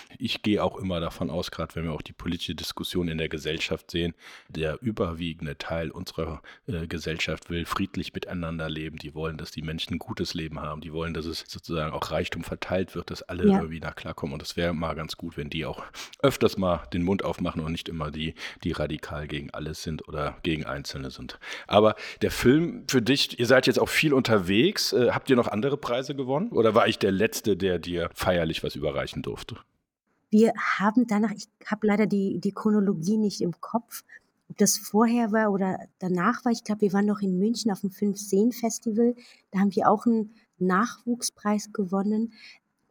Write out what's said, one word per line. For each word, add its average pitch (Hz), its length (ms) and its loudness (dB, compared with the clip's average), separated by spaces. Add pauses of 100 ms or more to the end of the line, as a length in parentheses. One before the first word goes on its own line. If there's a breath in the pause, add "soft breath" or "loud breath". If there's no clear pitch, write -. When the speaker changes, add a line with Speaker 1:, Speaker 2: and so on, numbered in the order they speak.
(200 loud breath)
Speaker 1:
ich - 240 -6
gehe 98 200 2
auch - 140 -2
immer 90 220 -4
davon 82 320 -4
aus, 85 180 -4
grad - 260 -8
wenn 82 100 -4
wir 80 80 -2
auch 76 100 -8
die 87 100 -14
politische 87 400 -6
Diskussion 87 540 -4
in 80 100 -4
der 80 100 -2
Gesellschaft 78 600 -4
sehen, 85 240 -2 (340 loud breath)
der 78 360 -4
überwiegende 82 720 -4
Teil 82 320 -4
unserer, 82 540 -8 (240 loud breath)
äh, 85 180 -4
Gesellschaft 80 640 -4
will 85 160 -2
friedlich - 480 -4
miteinander 82 560 -6
leben. 78 300 -8
Die 73 160 -12
wollen, 80 220 -4
dass 78 120 -10
die 78 140 -10
Menschen 80 320 -4
ein - 20 -2
gutes - 380 -6
Leben 78 240 -6
haben. 76 220 -8
Die 76 120 -12
wollen, 82 220 -4
dass 80 100 -4
es 80 220 -6
sozusagen 80 440 -4
auch 80 200 -4
Reichtum 87 320 -2
verteilt 90 500 -2
wird, - 160 -8
dass - 140 -10
alle 90 240 0
Speaker 2:
Ja. 98 100 6
Speaker 1:
irgendwie 80 220 -4
da 76 120 -8
klarkommen. 78 440 -8
Und 78 80 -8
es - 120 -10
wär 87 180 0
mal 80 200 -2
ganz 78 240 -8
gut, 82 200 -10
wenn 73 120 -8
die 78 160 -4
auch - 160 -8 (400 loud breath)
öfters 120 340 2
mal 90 380 0
den 90 80 0
Mund 92 240 0
aufmachen 82 360 -4
und 80 100 -4
nicht - 180 -6
immer 78 220 -6
die, 78 240 -6 (280 loud breath)
die 85 100 0
radikal 76 540 -6
gegen 73 220 -8
alles 78 320 -10
sind 80 260 -8
oder 73 360 -6
gegen 78 240 -2
Einzelne 67 420 -8
sind. - 300 -14 (260 loud breath)
Aber 104 300 8 (260 loud breath)
der 98 80 2
Film 135 580 4
für 127 140 4
dich, 123 380 2
ihr 120 80 2
seid 127 180 8
jetzt 120 140 6
auch 113 100 4
viel 147 240 4
unterwegs. 107 800 4
Äh, 117 160 6
habt 101 220 2
ihr 127 40 8
noch 107 120 4
andere 135 300 -2
Preise 120 180 -4 (180)
gewonnen? 139 360 -2
Oder 110 260 4
war 110 140 6
ich 110 100 0
der 98 140 4
Letzte, 101 420 2
der 90 240 0
dir 85 340 -4
feierlich 82 520 0
was 73 100 -4
überreichen 69 460 -4
durfte? - 340 -8 (760)
Speaker 2:
Wir 214 280 8
haben 220 500 2
danach, 214 240 2
ich - 160 -12 (180)
hab - 200 -4
leider 208 200 4
die, 196 340 0
die 202 120 -2
Chronologie 202 640 2
nicht 214 240 0
im 175 220 -4
Kopf, - 420 -6 (460 loud breath)
ob - 80 -14
das 202 200 4
vorher 233 540 2
war 220 220 4
oder 190 260 0 (200)
danach 185 440 0
war. 240 80 2
Ich 233 140 -2
glaub, 214 160 -2
wir 202 100 4
waren 202 140 4
noch 202 160 0
in 185 180 0
München 220 320 0
auf 185 80 -2
dem 196 120 -4
Fünf-Seen-Festival. 226 1200 0 (360 loud breath)
Da 190 80 0
haben 196 140 4
wir - 160 4
auch 208 160 4
einen 220 300 2 (220 loud breath)
Nachwuchspreis 208 1160 -2
gewonnen. 208 640 0 (580 loud breath)